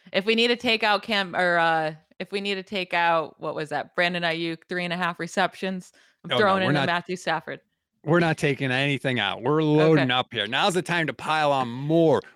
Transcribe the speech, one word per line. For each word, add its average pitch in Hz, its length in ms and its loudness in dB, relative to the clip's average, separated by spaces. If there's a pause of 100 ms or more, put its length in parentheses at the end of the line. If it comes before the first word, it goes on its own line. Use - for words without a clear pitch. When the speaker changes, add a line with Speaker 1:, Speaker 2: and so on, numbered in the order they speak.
(120)
Speaker 1:
If 196 140 -2
we 226 80 2
need 233 140 4
to 240 80 2
take 226 260 -2
out 208 200 2
Cam, 196 320 -4
or, 175 240 2
uh, 160 360 0 (240)
if 185 120 -12
we 202 100 -6
need 202 160 -4
to 190 60 -8
take 180 320 -6
out, 170 460 0
what 156 140 -6
was 156 160 -6
that? - 260 -6
Brandon 175 260 0
Ayuk, 165 360 -4 (100)
three 180 160 -6
and 170 80 -6
a 170 40 -4
half 175 220 -4
receptions, 180 720 -4 (320)
I'm 170 60 -14
Speaker 2:
Oh, - 40 0
no, - 40 2
Speaker 1:
throwing 196 240 4
Speaker 2:
we're 185 80 2
Speaker 1:
in - 40 2
the 147 60 2
Speaker 2:
not 135 60 0
Speaker 1:
Matthew 175 300 -4
Stafford. 156 440 -6 (440)
Speaker 2:
We're 170 160 4
not 160 160 2
taking 139 340 -2
anything 131 480 0
out. 98 240 -2
We're 151 200 2
loading 156 480 4
Speaker 1:
Okay. - 20 0
Speaker 2:
up 127 180 0
here. 107 160 -2
Now's 156 280 0
the 180 80 -2
time 170 240 -2
to 131 80 -6
pile 151 360 0
on 131 180 0
more. 147 520 2 (160)